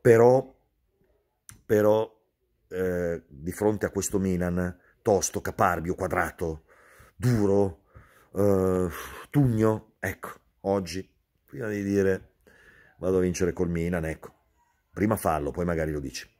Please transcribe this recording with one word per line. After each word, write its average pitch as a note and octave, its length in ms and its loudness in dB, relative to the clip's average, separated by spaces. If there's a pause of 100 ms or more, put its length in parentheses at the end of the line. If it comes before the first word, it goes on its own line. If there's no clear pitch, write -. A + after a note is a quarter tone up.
Però, A#2+ 580 6 (1040)
però, G#2+ 540 2 (500)
eh, F2+ 580 -4
di D2 260 -12
fronte G#2 320 -2
a F2 60 -2
questo G2 280 -4
Milan F2+ 600 -2 (240)
tosto, G2 380 0
caparbio, F2 540 -2
quadrato, E2+ 720 -4 (520)
duro, G2+ 680 0 (500)
eh, F#2 560 2 (420)
tugno, A2 680 0
ecco, - 320 -8 (300)
oggi, F#2+ 480 -4 (380)
prima B2+ 220 -10
di G#2 140 -4
dire: G2 520 0 (640)
"Vado F#2 200 0
a - 20 2
vincere F2+ 320 0
col F2 180 -4
Milan", E2+ 340 -2
ecco, D#2 300 -10 (580)
prima G#2+ 240 0
fallo, D#2 340 -2
poi E2+ 140 -4
magari E2 260 -2
lo D2 100 -6
dici. C2 280 -12 (120)